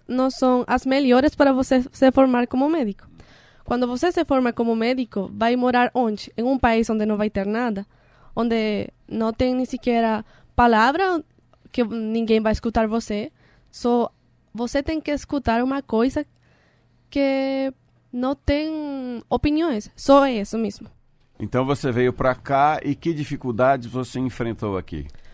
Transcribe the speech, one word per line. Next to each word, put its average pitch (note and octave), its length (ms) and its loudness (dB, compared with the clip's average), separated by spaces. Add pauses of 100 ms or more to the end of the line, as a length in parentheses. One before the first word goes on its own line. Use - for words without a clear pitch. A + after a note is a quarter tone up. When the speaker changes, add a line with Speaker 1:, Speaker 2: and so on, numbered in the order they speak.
Speaker 1:
não B3+ 220 0
são B3+ 380 2
as A#3+ 180 0
melhores C4 480 4
para C#4 180 4
você B3+ 400 2
se C4 200 4
formar B3+ 340 4
como C4 240 0
médico. C#4 400 -4 (540)
Quando B3 240 0
você B3 240 0
se F4 120 0
forma B3+ 300 2
como A#3 220 0
médico, A3+ 580 -2
vai A3+ 220 0
morar B3 360 2
onde? A3 460 -2
Em A3 60 -2
um C4 160 2
país A3+ 280 2
onde A3 160 0
não G#3+ 140 0
vai G#3+ 140 -2
ter G3 160 -4
nada, G#3+ 360 -4 (520)
onde A3 520 -2 (220)
não A3 240 -2
tem B3+ 220 0
nem B3+ 100 -2
sequer A#3 580 0 (320)
palavra, C4+ 680 4 (480)
que B3 120 0
ninguém A3 560 0
vai G#3+ 120 0
escutar A3 360 0
você. A3 440 -4 (400)
Só A#3+ 420 0 (400)
você A#3+ 300 -4
tem D#4 180 -4
que - 80 -8
escutar B3+ 540 -2
uma C4+ 180 -2
coisa B3+ 420 -2 (840)
que C4+ 640 -2 (400)
não B3+ 220 -4
tem C#4+ 920 -4
opiniões, D4 680 -2
só C#4 280 6
é B3 180 -2
isso A3 180 -6
mesmo. G#3 280 -6 (520)
Speaker 2:
Então B2 260 0
você C3+ 260 -2
veio B2 220 2
pra B2+ 200 0
cá C#3 500 0
e C#3 120 -2
que E3 180 -4
dificuldades C3 720 0
você B2+ 320 -6
enfrentou A2+ 580 -4
aqui? D2+ 280 -8 (280)